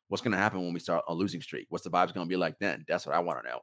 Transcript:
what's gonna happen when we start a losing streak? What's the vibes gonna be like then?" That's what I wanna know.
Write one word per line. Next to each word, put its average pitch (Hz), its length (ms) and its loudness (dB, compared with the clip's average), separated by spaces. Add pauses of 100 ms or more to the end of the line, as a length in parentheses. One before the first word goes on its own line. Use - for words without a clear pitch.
what's 98 160 -2
gonna 104 140 2
happen 98 260 2
when 87 100 -2
we 85 60 -4
start 85 280 0
a 85 60 -2
losing 85 280 0
streak? 67 280 -8
What's 85 140 -4
the 85 80 -6
vibes 90 200 4
gonna 87 140 -4
be 92 120 0
like 80 200 0
then?" 95 300 -2
That's 85 180 0
what 71 100 -2
I 87 40 6
wanna 78 240 -2
know. 62 200 -6